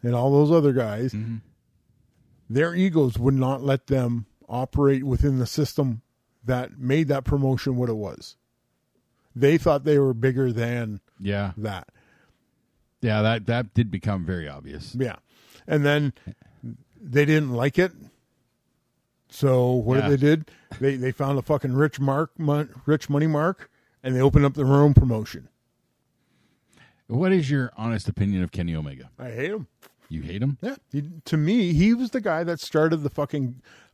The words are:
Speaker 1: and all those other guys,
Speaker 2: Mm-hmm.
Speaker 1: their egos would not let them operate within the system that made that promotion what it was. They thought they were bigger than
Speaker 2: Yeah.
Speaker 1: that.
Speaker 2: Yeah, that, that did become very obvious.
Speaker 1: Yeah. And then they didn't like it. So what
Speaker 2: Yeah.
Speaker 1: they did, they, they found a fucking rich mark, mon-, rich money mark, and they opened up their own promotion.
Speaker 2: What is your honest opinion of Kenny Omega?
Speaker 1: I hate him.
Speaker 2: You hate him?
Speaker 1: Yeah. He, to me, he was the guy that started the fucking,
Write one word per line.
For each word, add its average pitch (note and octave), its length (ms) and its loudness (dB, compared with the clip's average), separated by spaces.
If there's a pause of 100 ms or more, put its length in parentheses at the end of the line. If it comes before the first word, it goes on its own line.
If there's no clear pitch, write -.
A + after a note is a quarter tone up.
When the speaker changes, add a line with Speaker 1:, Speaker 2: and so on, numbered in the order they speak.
Speaker 1:
and A#2+ 120 0
all B2+ 160 2
those D3 200 6
other D3 220 4
guys, A#2 400 -2
Speaker 2:
Mm-hmm. A2+ 240 -8 (1120)
Speaker 1:
their D#3 260 0
egos D#3+ 420 2
would C3+ 160 2
not C3 300 0
let C3+ 240 -2
them A#2+ 380 -2 (220)
operate C3+ 560 0
within C3+ 360 2
the A#2+ 60 0
system C3 560 -2 (420)
that B2 360 -6
made C3+ 300 0
that C#3 140 -2
promotion C3+ 520 0
what B2 140 -2
it A2 60 -4
was. G2 400 -12 (1000)
They C#3 220 4
thought C#3+ 280 0
they D3 140 4
were C3+ 140 2
bigger B2+ 380 0
than A#2 480 -4 (200)
Speaker 2:
Yeah. G2+ 380 -4
Speaker 1:
that. G#2 300 -8 (1120)
Speaker 2:
Yeah, G#2+ 200 0
that, A2 240 0
that A#2 280 -4
did A2 160 2
become F#2+ 360 -4
very E2 240 -6
obvious. C#2+ 440 -16
Speaker 1:
Yeah. B2 240 -6 (500)
And D3+ 180 2
then D3 280 2 (840)
they D3 260 0
didn't D3 280 2
like C3+ 260 0
it. F3+ 140 0 (1400)
So B2+ 420 2
what B2+ 280 2
Speaker 2:
Yeah. C#3 100 2
Speaker 1:
they C#3+ 80 4
did, D3+ 340 2 (300)
they, C3+ 160 0
they B2+ 160 -2
found C#3 260 -2
a - 20 -2
fucking C#3 320 -2
rich C#3 280 2
mark, C#3 360 -2
mon-, D3+ 320 -2 (160)
rich D3+ 240 0
money D3 180 2
mark, D#3 440 -2 (320)
and C3 120 -2
they B2+ 60 0
opened C#3 240 4
up C3+ 100 -2
their C#3+ 120 -2
own C#3+ 260 6
promotion. A2 540 2 (1600)
Speaker 2:
What E3 240 0
is D#3+ 180 2
your C3+ 280 0
honest A2+ 320 -4
opinion G2 340 0
of E2+ 80 -4
Kenny E2+ 240 -4
Omega? C#2 420 -10
Speaker 1:
I B2 140 -12
hate C#3 200 -6
him. G#3 160 -10 (420)
Speaker 2:
You D#2+ 140 -8
hate F#2 200 -10
him? C#3 180 -2
Speaker 1:
Yeah. C4 140 -8 (160)
He, C#3+ 120 -6 (220)
to D#3+ 120 -2
me, F3 340 0
he F#3+ 220 4
was A#3+ 180 -2
the C4 80 -4
guy F3 240 -2
that E3+ 160 -4
started D#3+ 380 2
the C#3+ 120 -4
fucking, C3+ 520 -4 (320)